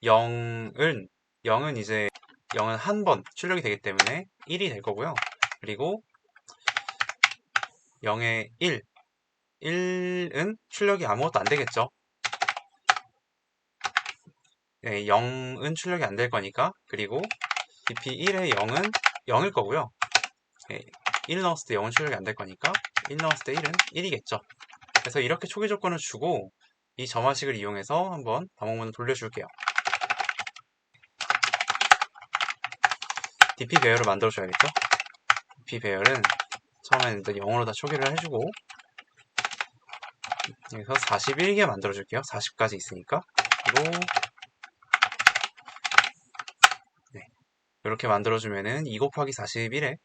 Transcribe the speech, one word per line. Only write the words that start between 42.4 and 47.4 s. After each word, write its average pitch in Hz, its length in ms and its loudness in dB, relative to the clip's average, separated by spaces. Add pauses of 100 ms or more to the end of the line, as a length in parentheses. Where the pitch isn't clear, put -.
있으니까. 92 460 -6 (440)
그리고, 151 240 4 (3250)
네, - 140 -14 (560)